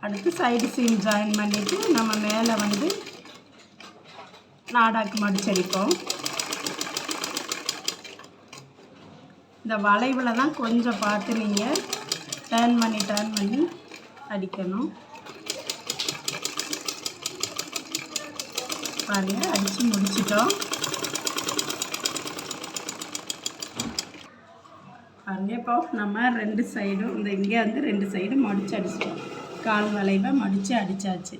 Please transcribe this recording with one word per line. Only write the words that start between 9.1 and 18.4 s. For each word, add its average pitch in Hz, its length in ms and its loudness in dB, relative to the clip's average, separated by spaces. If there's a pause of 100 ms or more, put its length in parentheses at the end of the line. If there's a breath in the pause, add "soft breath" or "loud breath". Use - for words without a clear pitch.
இந்த 220 120 -2 (100)
வளைவுல 247 540 6
தான் 302 200 4
கொஞ்சம் 233 440 4
பார்த்து 208 360 2
நீங்க 208 240 2 (880)
டர்ன் 240 300 6
பண்ணி, 220 180 2 (100)
டர்ன் 214 280 0
பண்ணி 208 240 2 (760)
அடிக்கணும். 190 540 -2 (4000)